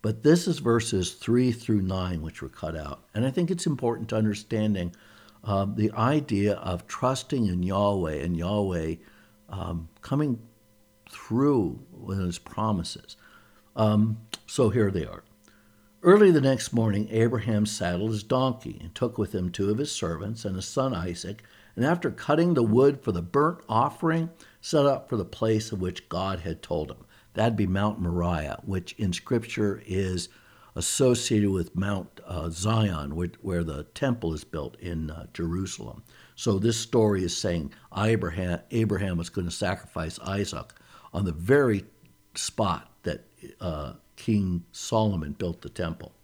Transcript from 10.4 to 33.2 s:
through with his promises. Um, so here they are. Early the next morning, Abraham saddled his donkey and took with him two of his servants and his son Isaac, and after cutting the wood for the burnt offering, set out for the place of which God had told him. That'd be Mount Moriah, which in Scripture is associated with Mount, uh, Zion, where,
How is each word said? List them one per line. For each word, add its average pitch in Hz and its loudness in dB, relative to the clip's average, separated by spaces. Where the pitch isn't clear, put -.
through 117 0
with - -6
his 90 -2
promises. - -4
Um, 110 4
so 123 2
here 104 4
they 90 -2
are. - -16
Early 190 10
the 151 6
next 135 2
morning, 107 2
Abraham 113 2
saddled 95 -2
his 107 -4
donkey 127 -2
and 82 -14
took 120 -2
with 101 -2
him 90 -2
two 98 0
of 110 0
his 147 -4
servants 95 -6
and 95 -4
his 95 -6
son 135 -2
Isaac, 90 -8
and 117 0
after 165 0
cutting 165 2
the 127 4
wood 131 4
for 110 -2
the 87 -2
burnt 143 0
offering, 160 0
set 147 2
out 135 2
for 123 -2
the 92 0
place 110 0
of 98 -4
which 90 -4
God 92 -2
had 82 -6
told 78 -4
him. - -14
That'd 110 2
be 101 2
Mount 101 0
Moriah, 85 0
which 95 -6
in 90 -2
Scripture 110 -2
is 92 -2
associated 117 2
with 90 -2
Mount, 98 -4
uh, 85 -4
Zion, 87 0
where, 87 -4